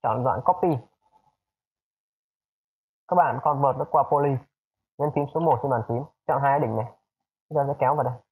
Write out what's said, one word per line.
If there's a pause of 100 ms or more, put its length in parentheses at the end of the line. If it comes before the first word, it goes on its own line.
Chọn
đoạn
Copy. (2500)
Các
bạn
convert
nó
qua
poly. (640)
Nhấn
phím (100)
số
một
trên
bàn
phím, (240)
chọn
hai
đỉnh
này. (560)
Chúng
ta
sẽ
kéo
vào
đây. (180)